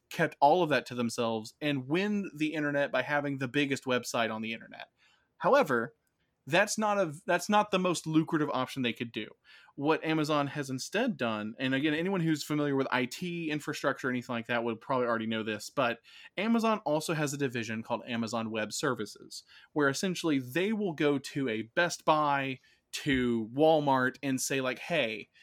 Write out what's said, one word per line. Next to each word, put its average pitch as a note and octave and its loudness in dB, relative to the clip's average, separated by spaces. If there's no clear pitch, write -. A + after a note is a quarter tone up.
kept D#3 0
all F#3 6
of D#3+ 2
that C3 2
to B2 -10
themselves, A2+ -2
and C#3+ -2
win G3 0
the D3+ -2
internet C#3+ 0
by C3 2
having C#3+ -2
the C3+ -2
biggest C#3 0
website A#2+ 0
on A2 -6
the A2 -6
internet. - -14
However, E3 2
that's F3+ 2
not G#3 0
a, D#3+ 0
that's F3 0
not G#3 4
the F#3+ 2
most F#3 0
lucrative D#3 2
option B2+ -2
they A2+ 0
could A#2+ -8
do. G#2+ -6
What D3 0
Amazon D3+ 2
has C#3 -6
instead F#3 -4
done, A2 -4
and C3 -2
again, D3 0
anyone F3+ 0
who's D#3+ 2
familiar D3 0
with C3+ 0
I B2+ 2
T E3+ -6
infrastructure D3 -2
or B2 0
anything B2 -4
like A#2 -6
that A#2+ 0
would A#2 -2
probably B2+ 0
already A2+ 0
know A2+ -2
this, G#2+ -6
but A#2+ 2
Amazon A3 2
also G3 0
has D3 0
a C#3+ -6
division A#2 -2
called A2 -4
Amazon A2+ -2
Web G#2+ -2
Services, - -4
where C#3+ 4
essentially E3 0
they D#3 -2
will G3+ -2
go D3 2
to C3+ -4
a A2 -2
Best F3 0
Buy, C#3+ 2
to A#2+ 0
Walmart, C#3+ 4
and C3+ -2
say, C3+ -2
like, B2+ -2
"Hey, C#3 -2